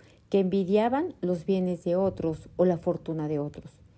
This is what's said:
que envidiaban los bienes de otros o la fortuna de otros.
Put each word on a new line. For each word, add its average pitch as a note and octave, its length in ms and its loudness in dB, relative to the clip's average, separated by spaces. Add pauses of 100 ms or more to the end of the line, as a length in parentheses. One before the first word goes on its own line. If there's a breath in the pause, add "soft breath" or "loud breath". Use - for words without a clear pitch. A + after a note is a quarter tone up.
(300 soft breath)
que G3+ 100 4
envidiaban G#3 840 0
los F3 240 -2
bienes F3+ 400 0
de E3+ 100 0
otros F3+ 600 -2
o F3 80 4
la F3+ 120 4
fortuna E3 500 -4
de D3+ 120 -2
otros. D3 320 -8 (260 soft breath)